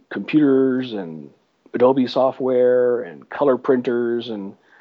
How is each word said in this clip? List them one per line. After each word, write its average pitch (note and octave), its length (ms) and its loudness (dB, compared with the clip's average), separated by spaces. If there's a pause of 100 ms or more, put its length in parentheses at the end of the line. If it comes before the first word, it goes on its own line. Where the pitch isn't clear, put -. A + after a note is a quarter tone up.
computers C3 840 2
and D#2+ 360 -10 (440)
Adobe B2+ 340 2
software B2 960 0
and D#2 260 -18
color C3+ 280 0
printers A#2+ 720 -2
and G2+ 260 -10 (260)